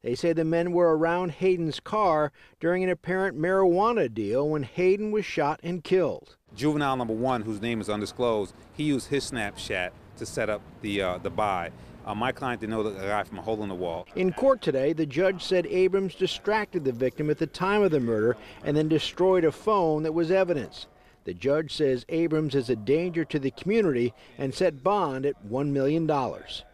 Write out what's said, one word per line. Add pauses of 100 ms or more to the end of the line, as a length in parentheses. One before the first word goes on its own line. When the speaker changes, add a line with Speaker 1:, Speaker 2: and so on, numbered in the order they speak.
Speaker 1:
They
say
the
men
were
around
Hayden's
car (280)
during
an
apparent
marijuana
deal
when
Hayden
was
shot
and
killed. (200)
Speaker 2:
Juvenile
number
one,
whose
name
is
undisclosed, (200)
he
used
his
Snapchat (280)
to
set
up (200)
the,
uh,
the
buy. (340)
Uh,
my
client
didn't
know
the
guy
from
a
hole
in
the
wall.
Speaker 1:
In
court
today,
the
judge
said
Abrams
distracted
the
victim
at
the
time
of
the
murder (260)
and
then
destroyed
a
phone
that
was
evidence. (380)
The
judge
says
Abrams
is
a
danger
to
the
community (240)
and
set
bond
at
one
million
dollars. (100)